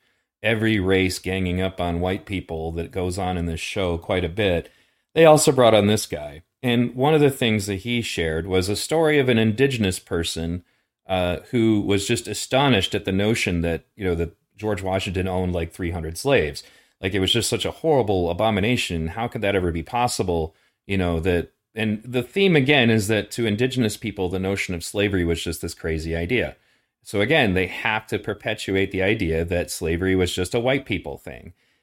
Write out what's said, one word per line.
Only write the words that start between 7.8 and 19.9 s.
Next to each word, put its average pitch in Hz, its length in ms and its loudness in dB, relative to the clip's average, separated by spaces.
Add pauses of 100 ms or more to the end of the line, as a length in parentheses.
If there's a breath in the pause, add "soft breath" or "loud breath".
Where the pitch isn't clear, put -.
shared 82 460 -4
was 92 200 2
a 104 60 -2
story 156 460 2
of 127 80 2
an 117 100 4
indigenous 110 600 2
person, 85 640 -4 (420)
uh, 90 300 0 (160)
who 113 300 4
was 98 260 0
just 117 180 -2
astonished 127 640 0
at 101 120 -4
the 98 80 -2
notion 98 480 0
that, 82 240 -2 (100)
you 104 100 -10
know, 90 120 0
that 82 180 -4 (220)
George 104 260 -4
Washington 92 460 -2
owned, 90 240 -2
like, 85 180 -4
three 87 220 -6
hundred 82 260 -8
slaves. 95 460 0 (360 soft breath)
Like, 95 140 -4
it 98 60 0
was 92 120 2
just 113 160 0
such - 160 -2
a 87 60 -4
horrible 104 580 0
abomination. 104 800 0
How 113 200 -6
could 113 140 -8
that 101 120 0
ever 92 160 2
be 82 140 -6
possible? 90 720 -2 (320)